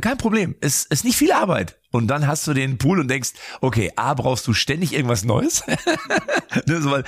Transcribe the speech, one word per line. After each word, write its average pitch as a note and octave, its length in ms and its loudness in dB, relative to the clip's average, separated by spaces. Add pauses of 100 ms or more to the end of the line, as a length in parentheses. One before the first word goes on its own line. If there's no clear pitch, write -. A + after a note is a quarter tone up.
kein F#3 180 0
Problem, G3+ 420 0
ist, - 300 -2
ist C3+ 140 0
nicht A#3+ 120 2
viel D#4+ 140 4
Arbeit." C3 480 0 (140)
Und A#2 160 2
dann C#3+ 180 2
hast D3 220 0
du D3+ 60 2
den C3+ 220 0
Pool E3+ 220 4
und C#3 80 0
denkst, B2+ 280 -2 (260)
okay, A2 340 0
A, B2+ 200 0
brauchst C3 340 -2
du A#2 40 4
ständig D3 420 -2
irgendwas A#2+ 300 0
Neues? A#2+ 440 0
<laughs> B3 40 0 (920)
Ne, E3 140 0
so, C#3 120 0
weil C#3 160 0